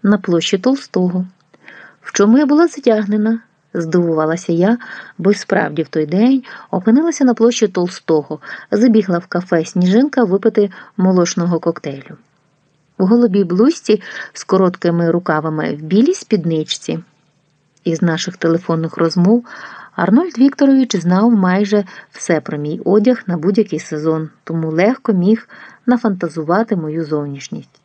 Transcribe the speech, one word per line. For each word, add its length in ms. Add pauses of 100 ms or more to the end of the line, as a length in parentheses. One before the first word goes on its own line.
"На 160
площі 400
Толстого". 680 (760)
"В 100
чому 260
я 80
була 220
затягнена?" — 720 (340)
здивувалася 800
я, 260 (400)
бо 120
й 40
справді 480
в 60
той 180
день 360 (280)
опинилася 540
на 100
площі 340
Толстого, 720 (300)
забігла 480
в 80
кафе 380
"Сніжинка" 600
випити 460 (260)
молочного 640
коктейлю. 560 (840)
В 80
голубій 380
блузці 580 (300)
з 120
короткими 680
рукавами, 640
в 80
білій 320
спідничці. 840 (840)
Із 180
наших 340
телефонних 600
розмов 480 (520)
Арнольд 420
Вікторович 580
знав 360
майже 520 (280)
все 280
про 180
мій 260
одяг 420
на 100
будь-який 420
сезон, 520 (140)
тому 260
легко 420
міг 360 (380)
нафантазувати 920
мою 280
зовнішність. 800